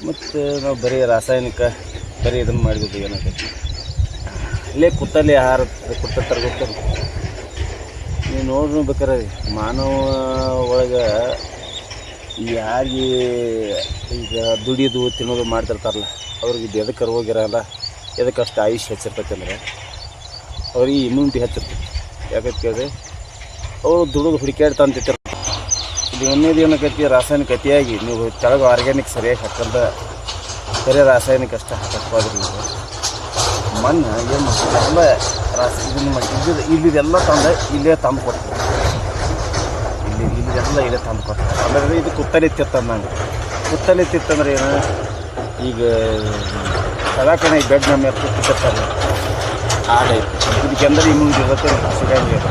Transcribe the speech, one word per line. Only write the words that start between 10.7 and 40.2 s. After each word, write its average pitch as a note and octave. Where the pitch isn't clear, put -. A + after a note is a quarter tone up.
ಒಳಗೆ B2
ಯಾರಿಗೆ B2+
ಈಗ -
ದುಡಿಯೋದು B2+
ತಿನ್ನೋದು A#2+
ಮಾಡ್ತಿರ್ತಾರಲ್ಲ, G#2+
ಅವ್ರಿಗೆ A#2+
ಇದು G#2
ಎದಕ್ಕೆ B2
ರೋಗ A#2
ಇರಲ್ಲ, A2
ಎದಕ್ಕೆ B2
ಅಷ್ಟು -
ಆಯುಷ್ A2
ಹೆಚ್ಚಿರ್ತೈತೆ G#2
ಅಂದ್ರೆ G2
ಅವ್ರಿಗೆ C3+
ಇಮ್ಯುನಿಟಿ C3+
ಹೆಚ್ಚಿರ್ತೈತಿ. -
ಯಾಕಂತ A2+
ಕೇಳಿದ್ರೆ A#2
ಅವರು E3+
ದುಡಿದು D3+
ಹುಡುಕ್ಯಾಡ್ತಾ C#3+
ಅಂತಿರ್ತಾರೆ. B2+
ಇದು B2+
ಒಂದೇದು D#3
ಏನಕ್ಕೈತಿ, D3
ರಾಸಾಯನಿಕ C3
ಅತಿಯಾಗಿ C3+
ನೀವು A2+
ತೆಳಗೆ C3+
ಆರ್ಗ್ಯಾನಿಕ್ C3
ಸರಿಯಾಗಿ A#2
ಹಾಕಲ್ದ A2+
ಬರೀ C3+
ರಾಸಾಯನಿಕ B2+
ಅಷ್ಟೇ -
ಹಾಕಕ್ಕೆ G#2+
ಹೋದ್ರೆ G#2+
ನೀವು G#2
ಮಣ್ಣು C#3+
ಏನು C#3+
ಮಾಡ್ತೀವಿ, -
ಎಲ್ಲ E3
ರಾಸ-, -
ಇದನ್ನ C#3
ಮಾಡಿ B2
ಇಲ್ಲಿದ್-, D3
ಇಲ್ಲಿದೆಲ್ಲ D#3
ತಂದು D3+
ಇಲ್ಲೇ D3+
ತಂದು B2+
ಕೊಡ್ತೀವಿ. -
ಇಲ್ಲಿ -